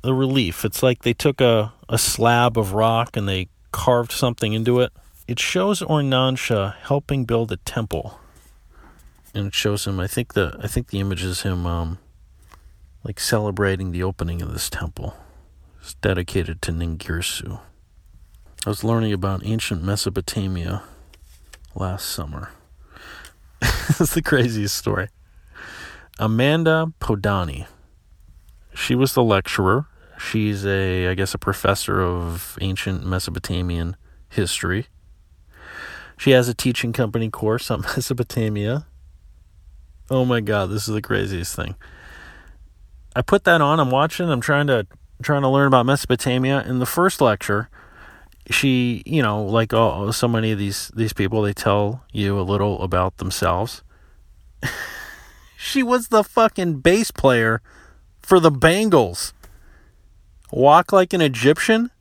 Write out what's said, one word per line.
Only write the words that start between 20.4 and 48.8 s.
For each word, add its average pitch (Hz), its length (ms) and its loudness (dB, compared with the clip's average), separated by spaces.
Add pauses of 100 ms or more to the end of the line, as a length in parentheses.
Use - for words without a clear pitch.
last 95 320 -6
summer. 73 440 -10 (400)
<laughs> - 720 -20
This - 400 0
is 170 140 2
the 165 80 0
craziest 113 520 0
story. 101 340 -4 (1120)
Amanda 156 840 2
Podani. 95 680 -2 (1080)
She - 200 -2
was 131 200 0
the 127 80 4
lecturer. 104 640 2 (320)
She's 104 460 -4
a, 95 440 0
I 95 60 0
guess, 95 200 -4
a - 40 -6
professor 98 640 -2
of 87 600 -4
ancient 95 440 -4
Mesopotamian 87 920 -4 (320)
history. 95 580 -4 (1300)
She - 140 2
has 127 180 6
a 120 60 -2
teaching 120 380 -2
company 113 360 -2
course 110 440 -2
on 107 80 -2
<laughs> - 160 -4
Mesopotamia. 117 880 -2 (1200)
Oh 131 140 2
my 120 160 2
God, 104 260 0
this 101 200 -4
is 107 80 -4
the 107 80 -4
craziest 98 540 -4
thing. - 180 -8 (1400)
I 127 60 0
put 202 220 4
that 170 160 6
on, 151 200 4
I'm 131 100 2
watching, 160 380 0
I'm 131 120 2
trying 143 280 0
to, 117 180 2 (360)
trying 143 200 0
to 139 60 2
learn 139 180 4
about 127 200 6
Mesopotamia. 131 840 0
In 127 100 -2
the 123 80 -2
first 180 340 0
lecture, 107 480 0 (800)
she, 123 580 2